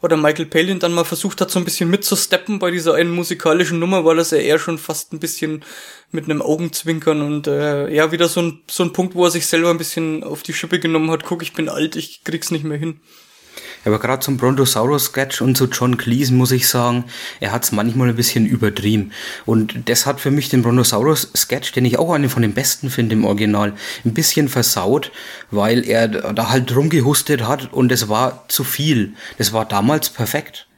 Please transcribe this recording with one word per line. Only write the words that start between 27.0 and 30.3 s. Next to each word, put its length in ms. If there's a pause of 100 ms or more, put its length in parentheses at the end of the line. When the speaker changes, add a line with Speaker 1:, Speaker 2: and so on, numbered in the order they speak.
Speaker 2:
hat 260
und 200
es 160
war 400
zu 160
viel. 500 (240)
Das 140
war 120
damals 460
perfekt. 560 (120)